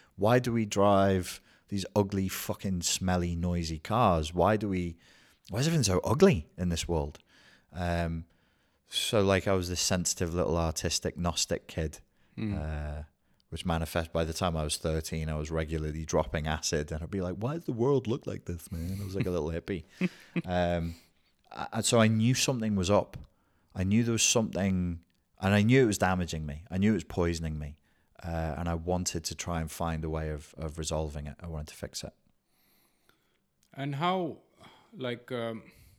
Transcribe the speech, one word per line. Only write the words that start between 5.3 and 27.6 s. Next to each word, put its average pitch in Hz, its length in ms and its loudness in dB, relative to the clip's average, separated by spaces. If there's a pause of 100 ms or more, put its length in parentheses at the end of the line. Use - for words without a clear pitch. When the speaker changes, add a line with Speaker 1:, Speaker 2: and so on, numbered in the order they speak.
Speaker 1:
why 107 120 -2
is 147 60 2
everything 160 180 2
so 92 200 4
ugly 143 440 4 (100)
in 90 100 0
this 85 200 -2
world?" 76 300 -2 (540)
Um, 85 520 -2 (640)
so, - 340 0
like, 95 260 4
I 98 40 4
was 92 160 0
this 90 120 -4
sensitive 87 540 0
little 85 240 0
artistic - 580 -2
Gnostic - 520 -2
kid, - 320 -6 (360)
Speaker 2:
Mm. 104 220 -4
Speaker 1:
uh, 76 440 -6 (480)
which 82 140 -8
manifest, 82 480 -2
by 82 120 2
the 80 80 -4
time 85 240 0
I 78 80 0
was 73 120 -4
thirteen, 80 520 -4
I 78 80 -2
was 76 140 -6
regularly 78 540 -4
dropping 78 440 -2
acid, 78 420 -2
and 78 120 -6
I'd 85 80 -10
be 98 100 -4
like, 90 160 -4
"Why 120 180 -4
does 170 100 -8
the - 80 -6
world 123 340 2
look 110 200 -4
like 101 180 -8
this, - 280 -8
man?" 87 280 -6
I 101 40 -8
was 95 100 -10
like 95 120 -2
a 92 40 -2
little 82 200 -2
hippie. 87 340 -6 (160)
Speaker 2:
<laughs> 185 100 0 (340)
Speaker 1:
Um, 85 520 0 (560)
a-, - 220 -8
and 110 100 -2
so 117 160 4
I 110 80 8
knew 113 260 4
something 110 420 0
was 92 140 2
up. - 260 4 (600)
I 92 80 0
knew 107 200 4
there 117 80 0
was 113 100 2
something, 92 800 2 (400)
and 95 140 4
I 104 80 6
knew 127 200 8
it 120 40 6
was 101 120 2
damaging 87 480 0
me. 73 240 -8
I 92 80 -2
knew 101 120 6
it 107 40 4
was 82 100 -2
poisoning 82 540 -2
me, 73 180 -8 (480)